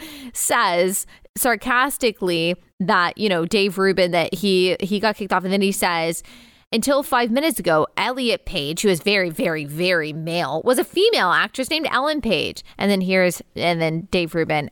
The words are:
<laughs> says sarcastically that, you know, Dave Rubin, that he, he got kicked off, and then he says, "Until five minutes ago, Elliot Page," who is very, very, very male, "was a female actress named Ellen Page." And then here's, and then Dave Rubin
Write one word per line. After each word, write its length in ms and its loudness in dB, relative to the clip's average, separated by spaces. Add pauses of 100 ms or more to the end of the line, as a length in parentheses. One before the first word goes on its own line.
(140)
<laughs> 180 -18
says 760 0 (300)
sarcastically 1200 0 (220)
that, 400 0
you 100 0
know, 160 0
Dave 340 0
Rubin, 340 2
that 220 0
he, 460 2
he 200 -2
got 160 0
kicked 160 -6
off, 120 0
and 80 -2
then 100 2
he 100 2
says, 500 -2 (500)
"Until 300 2
five 280 0
minutes 280 0
ago, 280 2 (100)
Elliot 500 -2
Page," 360 -4
who 60 4
is 120 2
very, 300 0
very, 340 -2
very 480 -2
male, 520 -4
"was 140 4
a 60 0
female 460 2
actress 380 0
named 220 -2
Ellen 300 -2
Page." 420 -2 (160)
And 120 0
then 120 2
here's, 400 2 (120)
and 260 0
then 300 -2
Dave 240 -2
Rubin 380 -2